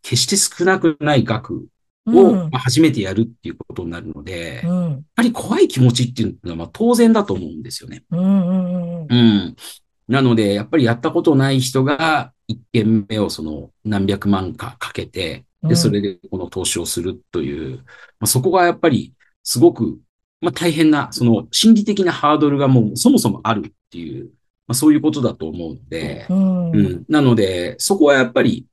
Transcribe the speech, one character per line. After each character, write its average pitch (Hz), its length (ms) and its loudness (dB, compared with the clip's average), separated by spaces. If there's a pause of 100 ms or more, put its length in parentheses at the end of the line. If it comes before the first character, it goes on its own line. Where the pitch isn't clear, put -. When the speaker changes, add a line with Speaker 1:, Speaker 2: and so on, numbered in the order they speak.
Speaker 1:
決 - 220 -2
し - 20 0
て 196 120 -2
少 - 280 -2
な 190 140 2
く 160 200 0
な 147 160 0
い 127 80 2
額 - 420 -6 (420)
を、 220 40 -2
Speaker 2:
う - 200 8
ん。 180 180 -2
Speaker 1:
ま 135 80 -4
あ、 - 20 -2
初 131 220 2
め 156 100 4
て 117 100 -4
や 95 120 -6
る 104 80 0
っ 113 40 2
て - 240 -16
い - 20 -12
う - 40 -14
こ - 180 -20
と 90 100 -10
に 85 80 -8
な 87 100 -12
る - 60 -14
の 73 160 -14
で、 92 420 -12
Speaker 2:
う 175 80 -2
ん。 175 180 -2
Speaker 1:
や 135 60 -4
っ 139 40 -14 (140)
ぱ 233 80 2
り 240 80 2
怖 233 280 -4
い 381 80 6
気 - 120 -6
持 127 120 6
ち 123 120 0
っ - 100 -4
て 113 100 -4
い - 20 -2
う 90 180 -8
の 87 80 -10
は、 82 60 -10
ま 82 80 -8
あ、 - 60 -18
当 233 240 2
然 226 180 6
だ 208 100 2
と 101 100 -4
思 90 120 -6
う - 40 -10
ん - 140 -14
で 127 80 -14
す - 120 -14
よ 127 60 -18
ね。 - 220 -20
Speaker 2:
う 165 40 -4
ん 170 40 -2
う 180 40 0
ん 190 240 2
う 185 60 -2
ん 175 520 -4
う - 0 -
ん。 - 40 -16
Speaker 1:
う 123 60 2
ん。 107 400 4 (520)
な 135 140 0
の 120 140 4
で、 104 180 2
や 104 100 -4
っ - 60 -14
ぱ - 80 0
り 135 60 4
や 113 100 2
っ 120 60 -4
た 160 120 -4
こ 170 100 0
と 160 140 4
な 135 160 2
い 135 80 2
人 131 240 -2
が、 143 500 -2 (140)
一 107 120 -8 (140)
軒 110 340 2
目 110 120 -4
を 98 100 0
そ - 140 -10
の 76 280 -10 (140)
何 104 220 -2
百 101 200 -2
万 95 260 0
か - 240 -14
か - 140 -12
け - 140 -8
て、 85 400 -10 (180)
で、 160 60 -2
Speaker 2:
う - 40 4
ん。 170 40 4
Speaker 1:
そ 165 120 2
れ 101 120 0
で 98 160 -6 (120)
こ 95 80 -8
の 90 100 -8
投 92 180 -8
資 - 140 -4
を 82 60 -8
す - 160 -6
る 76 200 -8 (100)
と 85 100 -4
い 71 320 -8
う、 64 40 -14
ま - 60 -20 (380)
あ、 110 60 -4
そ 127 140 0
こ 180 100 0
が 180 140 2
や 175 60 2
っ 165 80 -6
ぱ 165 100 2
り - 240 -2 (300)
す - 160 -6
ご 165 140 6
く、 107 260 -4 (420)
ま 170 80 -2
あ、 - 20 -6
大 170 200 -2
変 156 180 2
な、 147 220 0
そ - 120 -4
の 117 280 2
心 220 240 6
理 202 100 2
的 202 180 0
な 170 80 2
ハ 151 240 2
ー 147 40 -2
ド 147 100 4
ル 143 80 0
が 139 100 2
も 113 260 4
う - 40 -8
そ - 120 4
も 269 100 6
そ 113 100 0
も 98 140 -6
あ 110 100 0
る 98 140 -4
っ - 40 -18 (200)
て 85 80 -14
い 82 220 -12
う、 - 40 -16
ま - 60 -20 (380)
あ、 127 40 -4
そ 156 140 2
う 151 60 6
い 147 40 4
う - 40 0
こ 151 100 0
と 139 100 -4
だ 117 140 -2
と 80 120 -10
思 82 240 -10
う 67 40 -14
の - 120 -20
で、 78 420 -10
Speaker 2:
う 180 40 -2
ん。 185 380 0
Speaker 1:
う 160 100 4
ん。 90 260 -2
な 151 140 2
の 123 140 4
で、 92 420 -2
そ - 180 -2
こ - 100 2
は 143 100 6
や 131 80 4
っ - 100 -4
ぱ 131 80 0
り - 320 0